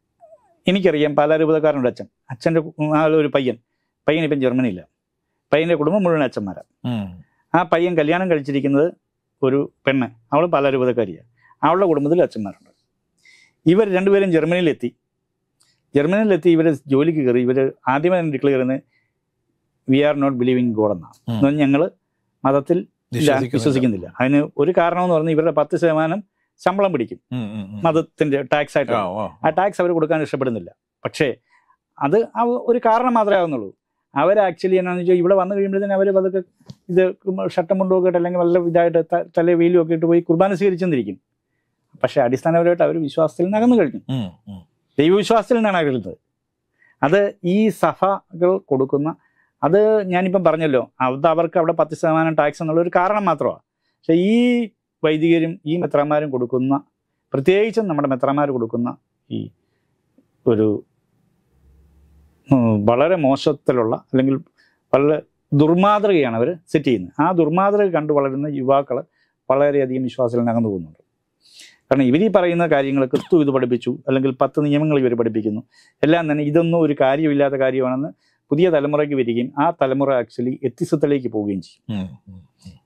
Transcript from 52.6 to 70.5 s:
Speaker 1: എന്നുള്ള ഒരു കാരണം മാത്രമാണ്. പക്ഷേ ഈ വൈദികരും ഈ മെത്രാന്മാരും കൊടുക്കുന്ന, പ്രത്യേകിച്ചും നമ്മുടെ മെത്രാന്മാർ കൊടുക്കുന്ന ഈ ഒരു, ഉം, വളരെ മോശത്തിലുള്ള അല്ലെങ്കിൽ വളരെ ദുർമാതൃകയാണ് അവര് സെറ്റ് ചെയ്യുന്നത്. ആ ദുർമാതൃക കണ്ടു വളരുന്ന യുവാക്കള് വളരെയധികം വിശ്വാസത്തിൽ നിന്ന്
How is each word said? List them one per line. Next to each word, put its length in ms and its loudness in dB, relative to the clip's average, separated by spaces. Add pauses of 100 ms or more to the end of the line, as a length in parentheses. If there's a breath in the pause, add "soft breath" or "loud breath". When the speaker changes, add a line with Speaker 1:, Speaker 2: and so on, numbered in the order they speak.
Speaker 1:
എന്നുള്ള 180 0
ഒരു 140 -2
കാരണം 300 0
മാത്രമാണ്. 340 -2
പക്ഷേ 540 -8
ഈ 560 2 (340)
വൈദികരും 640 0
ഈ 120 -2
മെത്രാന്മാരും 520 -2
കൊടുക്കുന്ന, 540 -2 (500)
പ്രത്യേകിച്ചും 540 0
നമ്മുടെ 200 -2
മെത്രാന്മാർ 440 0
കൊടുക്കുന്ന 460 -4 (340)
ഈ 180 -8 (960)
ഒരു, 360 0 (1700)
ഉം, 340 2
വളരെ 300 2
മോശത്തിലുള്ള 800 0
അല്ലെങ്കിൽ 400 -2 (580)
വളരെ 280 2 (320)
ദുർമാതൃകയാണ് 800 2
അവര് 200 0 (120)
സെറ്റ് 180 -2
ചെയ്യുന്നത്. 360 -2
ആ 100 2
ദുർമാതൃക 580 2
കണ്ടു 240 -2
വളരുന്ന 340 -2
യുവാക്കള് 560 -2 (460)
വളരെയധികം 540 0
വിശ്വാസത്തിൽ 360 -2
നിന്ന് 120 0